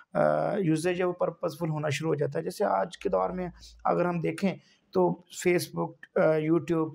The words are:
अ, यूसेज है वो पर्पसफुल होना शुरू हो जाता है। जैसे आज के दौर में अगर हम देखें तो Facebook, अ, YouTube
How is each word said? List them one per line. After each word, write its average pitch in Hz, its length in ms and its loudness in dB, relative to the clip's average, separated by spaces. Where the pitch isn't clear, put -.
अ, 151 440 2
यूसेज 175 400 0
है 185 60 0
वो 180 80 0
पर्पसफुल 170 560 -4
होना 151 220 -2
शुरू 160 200 -2
हो 147 60 2
जाता 143 220 -2
है। 165 60 -4
जैसे 185 200 -4
आज 190 320 0
के - 120 -6
दौर 185 240 0
में 180 200 -6
अगर 175 200 2
हम 170 160 -2
देखें 160 300 -2
तो 175 320 2
Facebook, 170 720 -2
अ, 160 220 4
YouTube 160 560 2